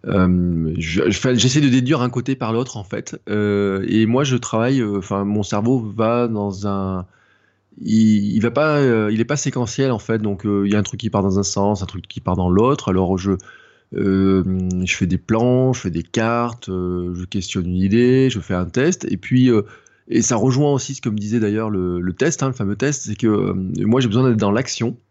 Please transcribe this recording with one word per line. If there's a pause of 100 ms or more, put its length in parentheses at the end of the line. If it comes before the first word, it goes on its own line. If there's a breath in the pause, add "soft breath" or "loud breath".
euh,
je,
je
fais,
j'essaie
de
déduire
un
côté
par
l'autre,
en
fait. (100)
Euh,
et
moi,
je
travaille,
euh,
enfin,
mon
cerveau
va
dans
un, (760 soft breath)
il,
il
va
pas,
euh,
il
est
pas
séquentiel,
en
fait.
Donc,
euh,
il
y
a
un
truc
qui
part
dans
un
sens,
un
truc
qui
part
dans
l'autre.
Alors,
je, (640 loud breath)
euh, (420)
je
fais
des
plans,
je
fais
des
cartes,
euh,
je
questionne
une
idée,
je
fais
un
test,
et
puis,
euh, (440 loud breath)
et
ça
rejoint
aussi
ce
que
me
disait
d'ailleurs
le,
le
test,
hein,
le
fameux
test,
c'est
que,
euh, (320)
moi
j'ai
besoin
d'être
dans
l'action (160)